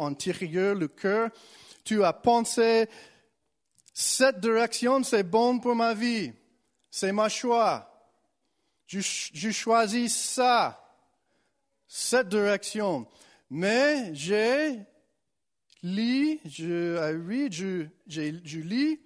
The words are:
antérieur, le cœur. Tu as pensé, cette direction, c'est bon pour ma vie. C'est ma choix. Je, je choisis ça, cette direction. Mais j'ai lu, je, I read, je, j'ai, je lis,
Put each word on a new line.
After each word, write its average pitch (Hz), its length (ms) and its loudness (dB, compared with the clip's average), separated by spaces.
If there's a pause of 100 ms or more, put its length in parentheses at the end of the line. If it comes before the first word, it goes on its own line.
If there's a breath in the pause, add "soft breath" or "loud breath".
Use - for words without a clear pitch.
antérieur, 175 720 -2
le 165 140 -2
cœur. 220 420 -2 (540 loud breath)
Tu 214 180 2
as 170 100 6
pensé, 226 760 4 (1040 loud breath)
cette - 480 2
direction, 233 640 2
c'est 208 180 2
bon 226 380 2
pour 240 160 0
ma 233 180 0
vie. 214 380 -2 (580)
C'est 196 220 -2
ma 214 160 2
choix. 214 600 0 (1000)
Je, 190 140 -8
je 175 520 -6
choisis 226 640 0
ça, 240 640 2 (1080)
cette 240 420 -2
direction. 202 800 -2 (440 soft breath)
Mais 226 640 0
j'ai 220 680 0 (1040)
lu, 254 600 0
je, 170 520 -4
I 160 200 -2 (120)
read, 254 240 -2
je, 175 340 -4 (220)
j'ai, 156 360 -6
je 160 140 -10
lis, 262 480 0